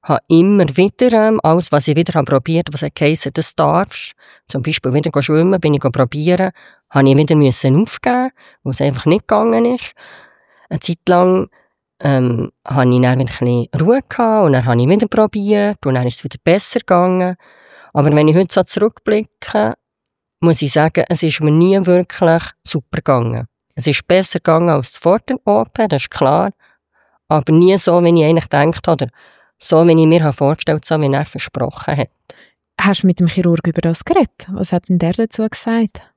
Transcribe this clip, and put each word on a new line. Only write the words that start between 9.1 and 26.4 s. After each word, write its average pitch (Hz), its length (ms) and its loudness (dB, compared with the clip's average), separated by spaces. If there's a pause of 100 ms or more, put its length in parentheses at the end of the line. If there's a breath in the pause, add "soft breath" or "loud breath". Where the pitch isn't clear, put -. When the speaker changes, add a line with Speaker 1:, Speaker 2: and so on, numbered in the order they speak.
Speaker 1:
gegangen 226 380 0
ist. 247 300 -4 (720 loud breath)
Eine 170 120 -8
Zeit - 280 -8
lang, 180 400 2 (520)
ähm, 127 520 -2 (160)
habe 127 260 2
ich 123 80 2
dann 127 160 2
wieder 123 220 -4
ein 123 260 -2
bisschen - 20 -20 (120)
Ruhe 226 280 2
gehabt 220 380 0
und 143 60 2
dann 127 120 0
habe 120 160 0
ich 127 80 2
wieder 214 200 2
probiert 208 800 -2
und 135 80 -2
dann 123 120 -2
ist 117 120 -6
es - 60 -14
wieder - 200 -12
besser 190 360 0
gegangen. 180 560 0 (560 soft breath)
Aber 147 220 2
wenn 151 140 4
ich 156 80 4
heute 185 160 0
so 185 100 2
zurückblicke, - 1120 -4 (680)
muss 165 200 2
ich 143 120 -2
sagen, 156 360 0
es 165 140 -2
ist 156 180 -2
mir 151 120 2
nie 180 340 4
wirklich 175 560 0 (220)
super - 320 -8
gegangen. 117 500 -2 (300)
Es 131 100 -6
ist 147 200 -2
besser 185 340 0
gegangen 165 280 2
als 143 300 -2
vor 190 220 0
der - 260 -6
O 208 180 2
P, 220 240 -4
das 143 140 -2
ist - 80 -12
klar. 165 400 0 (760)